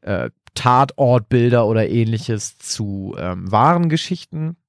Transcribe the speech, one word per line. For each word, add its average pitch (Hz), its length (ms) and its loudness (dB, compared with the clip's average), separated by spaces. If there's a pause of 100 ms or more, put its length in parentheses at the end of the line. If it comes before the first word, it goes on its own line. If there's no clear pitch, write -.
äh, 90 280 -6 (280)
Tatortbilder 123 1080 2
oder 110 200 2
ähnliches 113 720 -2
zu, 98 600 -8
ähm, 90 320 -6
wahren 160 380 4
Geschichten. 160 680 -6 (120)